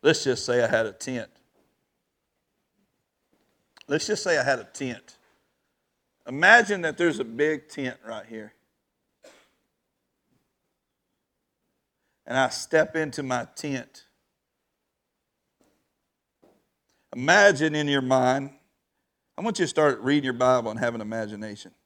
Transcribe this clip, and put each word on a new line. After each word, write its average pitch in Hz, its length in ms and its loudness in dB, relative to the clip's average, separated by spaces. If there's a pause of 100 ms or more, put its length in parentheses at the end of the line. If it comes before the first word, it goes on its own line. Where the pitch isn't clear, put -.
Let's 160 220 4
just 123 200 -2
say 123 180 2
I 113 40 2
had 113 200 0
a 101 60 -8
tent. 127 380 -10 (2500)
Let's 156 220 -2
just 214 160 -4
say 165 140 0
I 127 40 0
had 131 160 2
a 104 60 -14
tent. - 540 -12 (1080)
Imagine 190 540 4
that 156 160 -2
there's 170 240 0
a 123 40 0
big 143 440 -2
tent 127 360 -8
right 110 220 -12
here. 110 280 -16 (3750)
And 123 80 -4
I 131 120 2
step - 480 -2
into 151 260 -6
my 127 320 -4
tent. - 500 -10 (3000)
Imagine 156 640 4
in 147 100 0
your 139 160 2
mind, 131 480 2 (880)
I 165 40 -10
want 208 180 -4
you 170 40 4
to 139 40 -2
start 143 320 2
reading 139 240 0
your 131 80 -2
Bible 123 400 2
and 113 80 -10
have 120 160 -2
an 113 40 -8
imagination. 107 720 -10 (140)